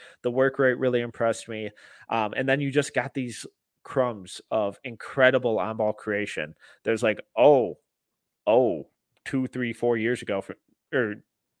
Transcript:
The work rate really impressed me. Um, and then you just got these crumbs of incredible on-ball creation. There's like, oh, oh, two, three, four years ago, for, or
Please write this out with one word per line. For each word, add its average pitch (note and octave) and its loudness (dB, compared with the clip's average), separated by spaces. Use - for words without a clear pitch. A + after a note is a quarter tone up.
The A#2+ -2
work C3 2
rate C3 2
really B2+ 0
impressed A#2 -4
me. A2 -10
Um, A2 -2
and C3 -2
then C3+ 2
you C#3 -2
just C#3 0
got B2+ -4
these B2 -8
crumbs A#2 -4
of G#2 -2
incredible B2 2
on-ball A2 0
creation. G2+ -6
There's A2+ 0
like, G#2+ 2
oh, A#2+ 6
oh, G#2+ 2
two, C3 -4
three, B2 -6
four A#2+ 0
years A#2 -2
ago, G2 -4
for, - -12
or A2 -2